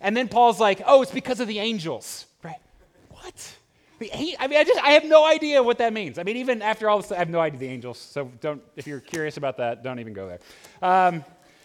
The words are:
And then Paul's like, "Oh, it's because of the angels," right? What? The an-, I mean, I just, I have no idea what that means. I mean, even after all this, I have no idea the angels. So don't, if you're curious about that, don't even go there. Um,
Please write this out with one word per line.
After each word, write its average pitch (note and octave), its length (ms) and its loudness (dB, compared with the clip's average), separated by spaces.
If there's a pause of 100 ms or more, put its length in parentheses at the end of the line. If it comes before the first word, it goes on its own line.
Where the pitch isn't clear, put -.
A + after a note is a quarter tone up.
And G3+ 160 -2
then B3+ 100 -2
Paul's A#3 320 4
like, G3+ 280 2
"Oh, C4+ 160 8
it's B3+ 100 -6
because C4 280 -6
of B3 60 -6
the G#3 140 -6
angels," E3 680 -8 (160)
right? - 160 -16 (520)
What? - 460 -20 (440)
The G#3+ 100 -12
an-, D4 300 -8
I - 80 -2
mean, D4 100 2
I D4+ 60 4
just, F#4 180 2
I C#4 80 4
have D4+ 140 8
no D#4 200 8
idea D4+ 380 2
what A#3 160 0
that A#3 140 0
means. F3+ 260 -8
I F3 60 -8
mean, G#3+ 140 -4
even B3 240 -4
after G#3+ 280 0
all G#3 100 2
this, F#3 120 -10
I F#3+ 40 -4
have F3 140 -2
no E3+ 80 -2
idea D3+ 220 -2
the C3 80 -8
angels. B2 280 -12
So - 320 -10 (120)
don't, D3 200 -6 (140)
if C#3+ 140 -14
you're C#3+ 100 -10
curious D3+ 380 -8
about C#3 220 -6
that, A#2+ 260 -6
don't B2 160 -10
even A2 120 -14
go G2 140 -12
there. F2 140 -14 (420)
Um, F3+ 420 2 (400)